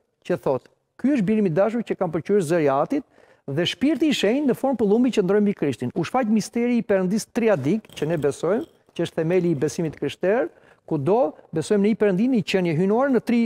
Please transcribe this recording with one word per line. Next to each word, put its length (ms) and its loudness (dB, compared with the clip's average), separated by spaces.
që 140 -2
thot: 280 -4
"Ky 180 0
është 80 0
biri 220 2
i 60 0
dashur 300 0
që 140 -6
kam 160 -4
pëlqyer 280 0
zëri 240 2
i 40 4
atit", 360 0
dhe 180 -2
Shpirti 440 0
i 40 2
Shenjtë 380 0
në 60 2
formë 240 -2
pëllumbi 320 2
qëndroi 280 2
mbi 140 2
Krishtin. 400 -4
U 100 -2
shfaq 240 -2
misteri 500 0
i 40 -2
Perëndis 500 0
triadik, 600 0
që 140 -6
ne 100 -2
besojmë, 460 -2
që 100 -4
është 100 -8
themeli 360 0
i 40 2
besimit 420 -4
krishterë, 520 -2
kudo 480 0
besojmë 320 0
në 80 4
një 80 -2
Perëndi, 280 2
një 140 2
qenie 320 0
hyjnore 380 2
në 100 2
tri 240 0